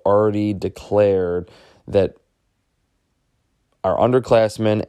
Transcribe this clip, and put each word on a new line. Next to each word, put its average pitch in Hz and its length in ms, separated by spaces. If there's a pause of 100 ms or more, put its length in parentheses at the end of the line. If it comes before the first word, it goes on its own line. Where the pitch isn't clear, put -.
already 104 480
declared 95 960 (380)
that 98 300 (1700)
are 92 140
underclassmen, 110 920